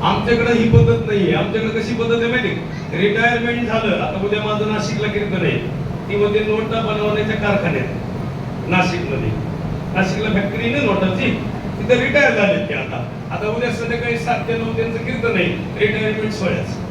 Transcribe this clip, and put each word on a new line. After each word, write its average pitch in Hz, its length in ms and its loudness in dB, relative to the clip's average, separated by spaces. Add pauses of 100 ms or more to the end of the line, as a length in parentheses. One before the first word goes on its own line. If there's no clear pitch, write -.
आमच्याकडे 233 560 2
ही - 100 4
पद्धत - 380 6
नाहीये. 196 260 2
आमच्याकडे 220 460 0
कशी 226 140 -2
पद्धत 233 220 0
आहे 233 120 0
माहिती? 240 200 0 (500)
रिटायरमेंट 233 680 2
झालं, 220 340 0
आता 196 240 -2
उद्या 208 180 0
माझं 214 300 0
नाशिकला 214 340 -2
कीर्तन 202 380 0
आहे, - 120 0 (520)
ती 202 60 -2
म्हणते 208 240 2
नोटा 214 420 0
बनवण्याच्या 214 540 0
कारखान्यात 196 500 0 (840)
नाशिकमध्ये. 180 600 0 (680)
नाशिकला 196 380 0
फॅक्टरी 202 360 0
नाही 269 160 0
नोटाची, 190 560 0 (380)
तिथे 247 280 2
रिटायर 285 240 4
झालेत 202 380 2
ते - 40 -2
आता. - 340 -4 (240)
आता 208 160 -2
उद्या 233 240 0
संध्याकाळी 233 460 -2
सात - 300 -2
ते 233 100 0
नऊ 226 180 -2
त्यांचं 226 220 -2
कीर्तन - 380 -2
आहे, - 440 -2
रिटायरमेंट 214 520 0
सोहळ्याचं. - 600 -4